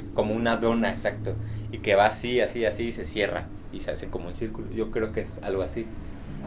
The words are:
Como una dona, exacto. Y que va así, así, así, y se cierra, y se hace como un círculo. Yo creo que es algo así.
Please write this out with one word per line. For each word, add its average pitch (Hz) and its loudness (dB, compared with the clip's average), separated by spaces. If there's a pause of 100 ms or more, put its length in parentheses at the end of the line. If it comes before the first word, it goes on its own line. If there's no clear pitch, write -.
(140)
Como 107 2
una 117 2
dona, 113 4
exacto. 101 -2 (360)
Y - -6
que 104 6
va 101 10
así, 120 2
así, 113 2
así, 107 2
y 117 -2
se 107 -6
cierra, 90 0 (260)
y - -8
se - -2
hace 82 -6
como 85 -4
un 87 -8
círculo. 113 -4
Yo 107 -2
creo 110 0
que 107 -2
es - -8
algo 95 0
así. 113 -2 (600)